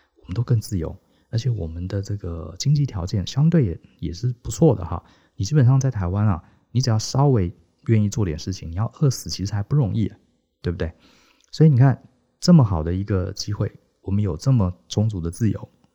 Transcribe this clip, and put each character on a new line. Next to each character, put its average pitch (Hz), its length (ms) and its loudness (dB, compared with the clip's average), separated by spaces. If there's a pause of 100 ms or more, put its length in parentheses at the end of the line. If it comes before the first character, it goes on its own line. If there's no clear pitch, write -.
(160)
我 - 100 -20
们 - 80 -10
都 123 80 -2
更 113 180 2
自 - 160 -6
由， 80 180 -4 (360)
而 117 80 -4
且 120 100 -2
我 101 180 -4
们 87 220 -8
的 98 140 -4
这 101 160 -6
个 87 400 -10
经 143 160 0
济 143 100 2
条 92 220 -4
件 95 200 -4
相 151 220 0
对 165 160 4
也， 85 160 -4 (180)
也 107 140 -6
是 123 180 -4 (120)
不 - 80 -10
错 151 240 4
的 - 100 -6
哈。 85 180 -8 (340)
你 98 80 -6
基 107 100 -2
本 139 100 6
上 135 160 6
在 135 100 0
台 95 160 -4
湾 101 200 0
啊， 95 160 0 (280)
你 123 120 0
只 120 80 0
要 110 80 2
稍 139 300 0
微 98 220 2 (360)
愿 110 160 4
意 101 80 0
做 107 140 -2
点 80 140 -2
事 95 140 -6
情， 82 180 -10
你 82 60 -10
要 113 240 -4
饿 147 80 4
死 - 220 -4
其 - 160 -6
实 101 80 -6
还 101 80 -2
不 - 120 -4
容 110 200 0
易 110 120 0
啊， - 100 -10 (440)
对 87 100 -4
不 85 80 -6
对？ 85 140 -6 (580)
所 156 160 4
以 160 40 8
你 123 80 6
看， 131 240 4 (360)
这 - 140 4
么 160 100 10
好 90 200 2
的 82 100 -2
一 95 120 -2
个 95 280 -2
机 - 200 -10
会， 101 200 -4 (280)
我 95 120 -6
们 104 100 0
有 87 140 -2
这 135 160 0
么 95 200 2 (160)
充 107 200 0
足 101 120 -6
的 82 100 -4
自 104 200 -2
由， - 180 -8 (260)